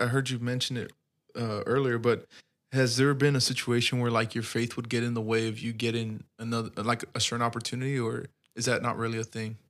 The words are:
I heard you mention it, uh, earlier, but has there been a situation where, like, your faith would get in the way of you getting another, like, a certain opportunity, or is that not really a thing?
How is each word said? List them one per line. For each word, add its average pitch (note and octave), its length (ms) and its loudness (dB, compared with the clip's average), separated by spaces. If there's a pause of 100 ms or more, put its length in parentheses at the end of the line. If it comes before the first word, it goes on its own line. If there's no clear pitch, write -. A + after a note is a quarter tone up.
I A#2+ 60 2
heard B2+ 220 2
you B2+ 100 -2
mention B2 360 -2
it, A2+ 160 -6 (460)
uh, A2 280 -2
earlier, B2+ 320 2
but A2+ 300 2 (460)
has B2+ 240 4
there C#3+ 160 6
been C#3 240 4
a B2 40 2
situation A#2+ 580 0
where, A#2+ 120 2
like, A2+ 240 2
your A#2 80 -2
faith A#2 320 -2
would A#2+ 140 -6
get A#2 120 2
in A#2+ 120 0
the A2+ 80 -2
way A2+ 260 2
of A2 120 -4
you A#2 120 -4
getting A2+ 540 -2 (120)
another, A2+ 340 -4 (120)
like, A#2 220 0 (100)
a A#2 60 -2
certain A#2+ 240 0
opportunity, B2 520 -2
or A#2 280 -2 (300)
is A2+ 100 -4
that B2 160 2
not A#2+ 160 -2
really A2+ 220 -2
a A2+ 40 -2
thing? A2 340 -8 (120)